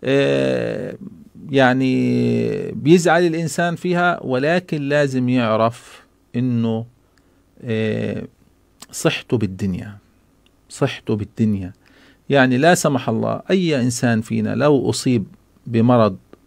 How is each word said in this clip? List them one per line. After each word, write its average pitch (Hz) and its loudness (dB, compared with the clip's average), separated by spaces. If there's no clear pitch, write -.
آه، 131 -2
يعني 123 0
بيزعل 165 4
الإنسان 165 -2
فيها، 175 -2
ولكن 147 -2
لازم 139 0
يعرف 117 0
إنه، 117 -2
آه، 110 -4
صحته - -2
بالدنيا، 98 -6
صحته - -4
بالدنيا. 101 -2
يعني 127 2
لا 165 6
سمح 139 0
الله 113 -2
أي 170 0
إنسان 120 0
فينا 107 -4
لو 123 2
أصيب 117 0
بمرض 117 4